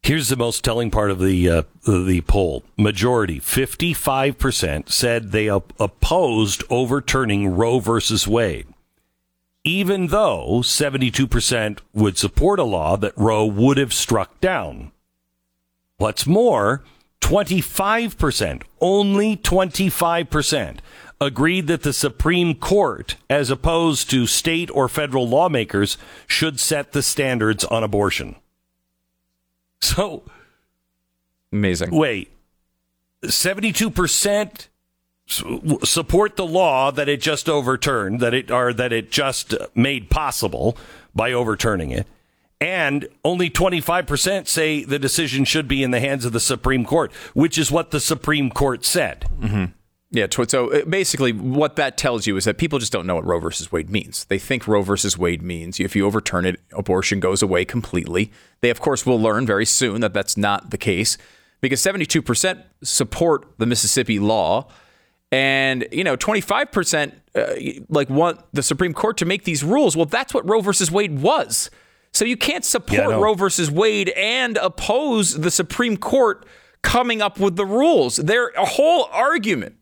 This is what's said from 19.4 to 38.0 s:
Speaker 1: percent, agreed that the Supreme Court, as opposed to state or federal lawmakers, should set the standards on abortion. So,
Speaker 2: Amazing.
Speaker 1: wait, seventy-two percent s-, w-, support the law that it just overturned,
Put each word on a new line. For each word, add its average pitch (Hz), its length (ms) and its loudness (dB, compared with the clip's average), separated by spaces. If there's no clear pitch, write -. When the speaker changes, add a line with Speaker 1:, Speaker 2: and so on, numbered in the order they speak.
Speaker 1:
percent, 139 540 -2
agreed 147 480 0
that 165 160 -2
the 143 80 0
Supreme 165 640 0
Court, 180 580 0
as 139 200 2
opposed 165 600 0
to 127 160 2
state 165 480 -2
or 131 140 2
federal 131 400 -2
lawmakers, 120 680 2
should 156 320 -2
set 143 320 -2
the 143 140 -2
standards 117 600 0
on 113 200 0
abortion. 104 500 -2
So, 180 420 -2
Speaker 2:
Amazing. 90 380 0
Speaker 1:
wait, 127 400 0
seventy-two 202 640 0
percent 202 800 0
s-, - 140 -4
w-, 143 420 -2
support 196 520 2
the 190 100 -4
law 151 460 2
that 139 160 -2
it 143 120 0
just 156 280 -2
overturned, 123 720 0